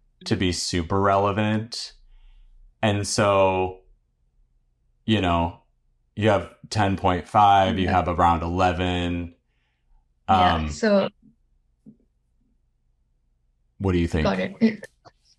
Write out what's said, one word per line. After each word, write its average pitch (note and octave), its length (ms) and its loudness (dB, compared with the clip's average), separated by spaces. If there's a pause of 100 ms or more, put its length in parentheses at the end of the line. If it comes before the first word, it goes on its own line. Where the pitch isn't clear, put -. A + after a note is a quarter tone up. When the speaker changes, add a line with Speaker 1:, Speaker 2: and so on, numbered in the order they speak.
(260)
Speaker 1:
to A2+ 100 -2
be F#2+ 160 0
super F2+ 500 -4
relevant. G2+ 920 -2 (920)
And G2+ 240 -2
so, F#2+ 720 0 (1300)
you A2 120 2
know, E2+ 440 -2 (520)
you G#2 140 0
have F#2 240 0 (160)
ten G2 280 -2
point F2+ 300 -2
five, G2+ 520 4
you F#2 60 0
Speaker 2:
Yeah. F2+ 80 -2
Speaker 1:
have F2 140 0
around E2+ 360 0
eleven. F2+ 920 -2 (960)
Speaker 2:
Yeah, F2+ 240 4
Speaker 1:
Um, D#2 160 -4
Speaker 2:
so G2+ 400 0 (2750)
Speaker 1:
what F#2+ 140 0
do F2 40 2
you E2+ 100 0
think? D#2 180 -2
Speaker 2:
Got - 140 -2
it. - 480 -2 (520)